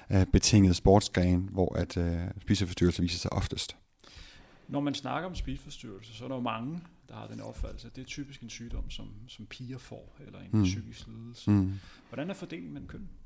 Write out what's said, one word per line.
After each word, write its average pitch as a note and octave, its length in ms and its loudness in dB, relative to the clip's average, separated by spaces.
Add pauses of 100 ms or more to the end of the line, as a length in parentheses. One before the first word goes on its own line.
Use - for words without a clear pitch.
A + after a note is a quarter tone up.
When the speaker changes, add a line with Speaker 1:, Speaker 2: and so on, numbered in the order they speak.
(120)
Speaker 1:
øh, F#2+ 220 8
betingede G2 400 8
sportsgrene, F2+ 800 6
hvor F#2 240 0
at, F2 220 -2
øh, E2+ 200 0 (240)
spiseforstyrrelser F2+ 600 2
viser F2 160 -2
sig - 140 -4
oftest. - 420 -4 (920)
Speaker 2:
Når C#3+ 120 -4
man C#3+ 140 0
snakker C#3 360 -6
om F3 60 -10
spiseforstyrrelse, A2+ 800 -10
så A2 100 -14
er B2+ 40 -10
der C3 80 -6
jo B2 60 -6
mange, A#2+ 380 -4 (300)
der - 60 -18
har A2 120 -12
den A2 140 -12
opfattelse, A#2 460 -10
at - 80 -18
det C3 60 -12
er B2+ 40 -14
typisk C#3 360 -12
en A#2 80 -14
sygdom, A2+ 400 -8
som, - 160 -10 (220)
som - 180 -16
piger B2+ 320 -12
får, - 380 -16 (100)
eller - 140 -18
en F#2 120 -18
Speaker 1:
Mm. G#2+ 120 4
Speaker 2:
psykisk - 440 -2
lidelse. A2+ 440 -4
Speaker 1:
Mm. F#2+ 200 4 (380)
Speaker 2:
Hvordan C#3+ 200 -8
er G3 40 -8
fordelingen E3+ 400 -12
mellem C#3+ 140 -14
køn? A#2+ 200 -12 (180)